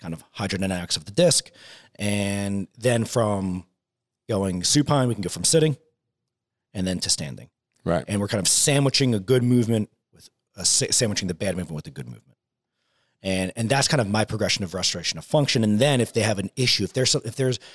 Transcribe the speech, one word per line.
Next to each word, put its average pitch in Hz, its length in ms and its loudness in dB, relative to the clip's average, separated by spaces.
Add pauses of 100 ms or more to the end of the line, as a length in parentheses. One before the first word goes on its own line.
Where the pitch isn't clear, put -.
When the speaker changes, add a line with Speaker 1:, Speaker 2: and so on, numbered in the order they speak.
Speaker 1:
kind 85 120 -10
of 82 120 -10 (120)
hydrodynamics 92 600 -4
of 82 80 -10
the 101 80 -16
disc. 165 360 2 (480)
And 101 720 -2 (100)
then 117 280 0
from 95 640 -2 (640)
going 95 360 0
supine, 143 420 2
we 120 80 0
can 104 80 -4
go 90 60 -4
from 87 160 -6
sitting 156 320 2 (960)
and 92 140 -2
then 90 100 -2
to - 120 -4
standing. 65 400 -6 (340)
Speaker 2:
Right. 85 240 0
Speaker 1:
And 101 120 -2
we're 101 60 -2
kind 104 140 -2
of 87 80 0
sandwiching 139 680 2
a 104 60 0
good 120 240 2
movement 117 460 2 (220)
with - 160 -20 (280)
a 92 80 -6
sa-, - 260 2
sandwiching 101 380 0
the 87 60 -4
bad 92 220 -2
movement 80 200 -6
with 76 100 -10
a 71 60 -14
good 65 140 -12
movement. 60 300 -18 (840)
And, 95 320 -2
and 113 140 -2
that's 139 180 2
kind 143 140 2
of 104 80 0
my 107 160 2
progression 101 400 -2
of 85 100 -6
restoration 87 440 -4
of 78 60 -12
function. 139 380 2
And 104 160 4
then 135 220 4
if 113 120 0
they 110 100 2
have 104 180 0
an 98 160 -6
issue, 123 260 0
if 92 100 -4
there's 127 180 2
some, 147 140 0
if 110 120 -8
there's, 131 240 0 (140)